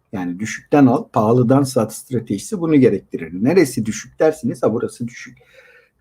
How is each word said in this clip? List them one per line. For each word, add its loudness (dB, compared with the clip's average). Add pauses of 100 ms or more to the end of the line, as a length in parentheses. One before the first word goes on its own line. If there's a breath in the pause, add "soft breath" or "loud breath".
(120)
Yani -6
düşükten 2
al, 2
pahalıdan 4
sat -2
stratejisi -6
bunu 2
gerektirir. 0
Neresi 0
düşük -8
dersiniz? -2
Ha, 0
burası -8
düşük. -20 (640 soft breath)